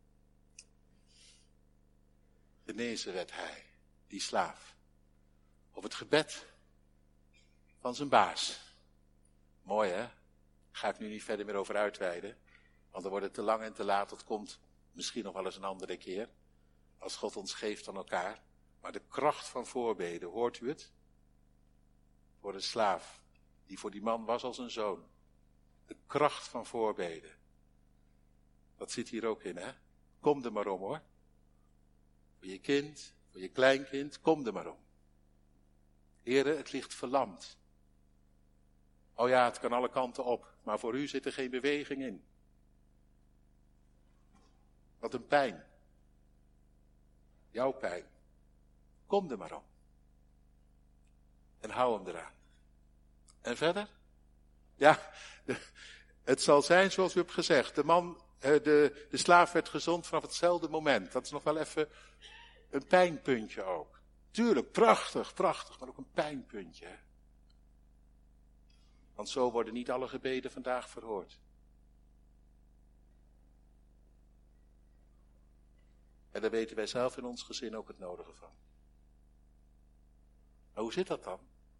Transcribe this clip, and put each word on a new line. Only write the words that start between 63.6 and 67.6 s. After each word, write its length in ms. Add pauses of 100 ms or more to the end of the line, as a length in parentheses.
ook. 380 (300)
Tuurlijk, 400
prachtig, 640
prachtig, 460
maar 100
ook 80
een 140
pijnpuntje, 720
hè? 120 (2250)